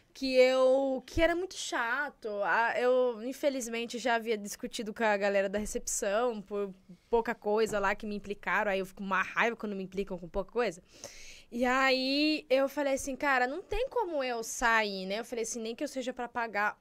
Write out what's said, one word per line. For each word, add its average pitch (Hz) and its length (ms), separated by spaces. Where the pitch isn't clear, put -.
que 262 220
eu, 262 680
que - 160
era 330 160
muito 370 180
chato. 254 760
Ah, 208 360
eu, 247 440
infelizmente, 240 760
já 233 160
havia 226 240
discutido 208 560
com 240 100
a 208 140
galera 202 320
da 202 80
recepção 214 840
por 202 320
pouca 226 240
coisa 208 440
lá 196 160
que 214 120
me 208 80
implicaram. 202 560
Aí 190 80
eu 190 80
fico - 160
com 196 40
uma 190 140
raiva 196 340
quando 208 220
me 190 80
implicam 190 320
com 175 100
pouca 185 240
coisa. 196 320
E 240 160
aí 269 840
eu 269 180
falei 277 260
assim, 269 200
"Cara, 262 320
não 302 160
tem 427 260
como 339 340
eu 240 200
sair, 220 640
né?" 202 140
Eu 240 40
falei 233 200
assim, 226 160
"Nem 226 160
que 302 80
eu - 20
seja 262 260
pra 240 140
pagar 220 540